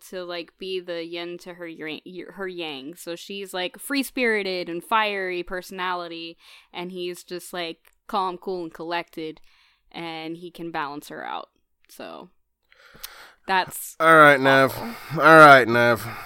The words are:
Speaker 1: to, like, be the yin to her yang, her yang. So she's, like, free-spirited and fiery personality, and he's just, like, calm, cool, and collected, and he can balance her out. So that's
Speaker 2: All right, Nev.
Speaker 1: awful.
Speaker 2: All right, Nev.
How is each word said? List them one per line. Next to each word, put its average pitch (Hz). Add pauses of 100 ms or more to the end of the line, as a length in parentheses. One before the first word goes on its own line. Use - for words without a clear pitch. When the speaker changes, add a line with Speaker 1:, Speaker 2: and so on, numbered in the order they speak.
(100)
Speaker 1:
to, 185
like, 175
be 185
the 175
yin 175
to 175
her 175
yang, 156 (340)
her 190
yang. 156
So 170
she's, 196
like, 180
free-spirited 214
and 170
fiery 196
personality, 180 (360)
and 180
he's 180
just, -
like, 170 (160)
calm, 185
cool, 180
and 165
collected, 165 (520)
and 165
he 175
can 170
balance 147
her 147
out. 64 (400)
So 92 (1160)
that's -
Speaker 2:
All 160
right, 147
Nev. 135
Speaker 1:
awful. -
Speaker 2:
All 160
right, 139
Nev. 117 (220)